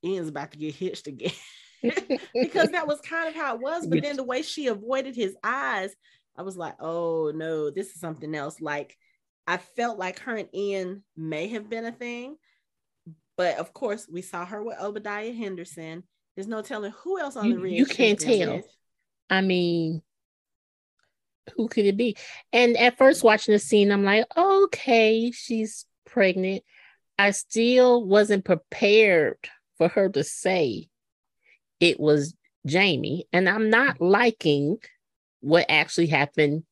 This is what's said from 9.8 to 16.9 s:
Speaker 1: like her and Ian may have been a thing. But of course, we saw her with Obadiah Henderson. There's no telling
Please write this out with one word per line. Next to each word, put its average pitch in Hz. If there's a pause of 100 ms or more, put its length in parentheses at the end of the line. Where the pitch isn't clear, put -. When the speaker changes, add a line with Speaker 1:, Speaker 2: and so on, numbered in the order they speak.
Speaker 1:
like 185
her 233
and 202
Ian 196 (120)
may 160
have 214
been 226
a 233
thing. 240 (1000)
But 170
of 170
course, 226
we 175
saw 180
her 208
with 220
Obadiah 208
Henderson. 180 (320)
There's 196
no 220
telling 214 (100)